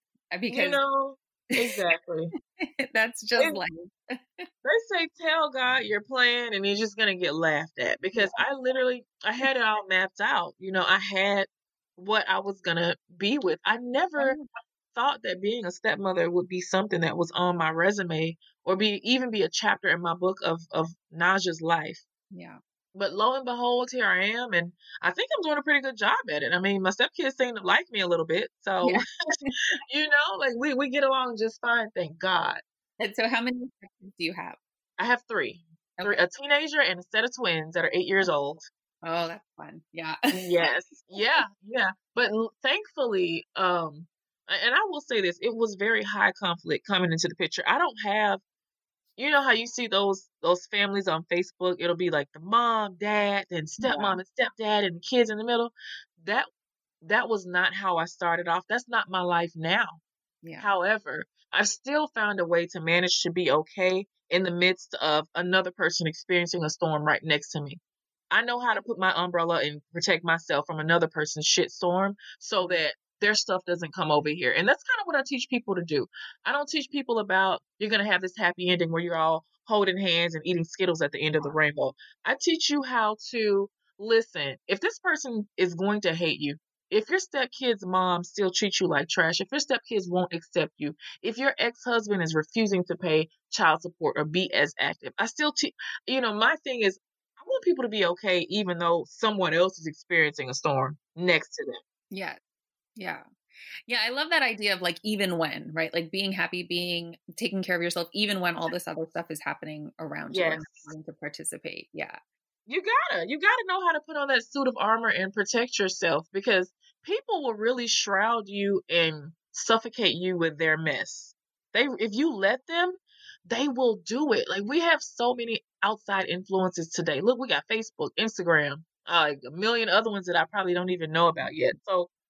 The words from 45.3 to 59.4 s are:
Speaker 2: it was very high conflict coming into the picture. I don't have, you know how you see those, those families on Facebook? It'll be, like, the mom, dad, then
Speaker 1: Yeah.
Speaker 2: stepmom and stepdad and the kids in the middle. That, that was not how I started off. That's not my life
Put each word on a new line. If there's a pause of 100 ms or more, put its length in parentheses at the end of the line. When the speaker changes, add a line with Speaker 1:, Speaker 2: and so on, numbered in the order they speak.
Speaker 2:
it
was
very
high
conflict
coming
into
the
picture.
I
don't
have, (760)
you
know
how
you
see
those, (140)
those
families
on
Facebook?
It'll
be,
like,
the
mom,
dad,
then (140)
Speaker 1:
Yeah.
Speaker 2:
stepmom
and (140)
stepdad
and
the
kids
in
the
middle. (540)
That, (580)
that
was
not
how
I
started
off.
That's
not
my
life